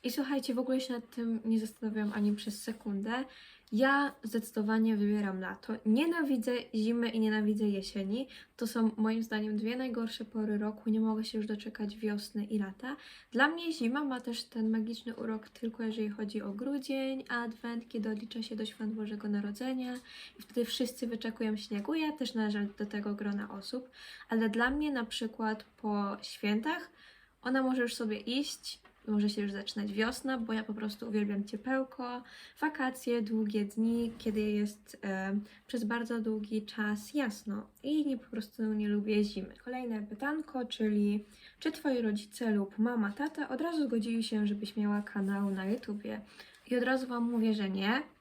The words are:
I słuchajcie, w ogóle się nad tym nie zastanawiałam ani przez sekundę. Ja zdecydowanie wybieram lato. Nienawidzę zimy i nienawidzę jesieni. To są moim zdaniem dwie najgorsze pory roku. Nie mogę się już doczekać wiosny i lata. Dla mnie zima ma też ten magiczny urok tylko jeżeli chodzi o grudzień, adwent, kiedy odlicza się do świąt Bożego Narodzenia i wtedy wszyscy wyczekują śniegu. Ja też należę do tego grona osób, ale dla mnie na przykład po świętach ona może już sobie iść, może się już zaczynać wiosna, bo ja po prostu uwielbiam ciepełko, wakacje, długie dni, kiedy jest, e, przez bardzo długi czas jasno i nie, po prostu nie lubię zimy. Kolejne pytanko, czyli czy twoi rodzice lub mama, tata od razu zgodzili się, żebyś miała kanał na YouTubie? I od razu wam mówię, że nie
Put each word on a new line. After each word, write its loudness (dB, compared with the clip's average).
I 0
słuchajcie, 0
w 2
ogóle 2
się -4
nad -6
tym 0
nie 6
zastanawiałam -2
ani 4
przez -6
sekundę. -2
Ja 6
zdecydowanie 2
wybieram 2
lato. -6
Nienawidzę 4
zimy 4
i 0
nienawidzę 4
jesieni. -2
To -2
są 4
moim 2
zdaniem 0
dwie 0
najgorsze -2
pory 0
roku. -2
Nie 6
mogę 2
się -4
już -2
doczekać -4
wiosny -2
i 0
lata. -4
Dla 6
mnie 0
zima 0
ma -2
też -6
ten 0
magiczny -2
urok -4
tylko -6
jeżeli -2
chodzi -4
o -6
grudzień, -2
adwent, -4
kiedy -2
odlicza -6
się -6
do -4
świąt -6
Bożego -4
Narodzenia -2
i -16
wtedy 0
wszyscy -2
wyczekują -2
śniegu. -4
Ja 2
też -2
należę 0
do -2
tego -2
grona -4
osób, -6
ale 4
dla 4
mnie 2
na 0
przykład -2
po -2
świętach 0
ona 2
może 2
już 0
sobie -2
iść, -4
może 4
się -2
już -2
zaczynać -6
wiosna, 0
bo -2
ja -2
po -6
prostu -6
uwielbiam 0
ciepełko, -4
wakacje, 0
długie 2
dni, 2
kiedy 0
jest, 0
e, 0
przez 0
bardzo 0
długi -2
czas -2
jasno -2
i 2
nie, 2
po -14
prostu -2
nie 2
lubię 4
zimy. -2
Kolejne -4
pytanko, -2
czyli 2
czy -2
twoi 0
rodzice 0
lub 0
mama, 4
tata -2
od -2
razu 2
zgodzili 2
się, 2
żebyś -2
miała 2
kanał 0
na -2
YouTubie? -4
I 2
od 4
razu 2
wam 0
mówię, 4
że 0
nie 2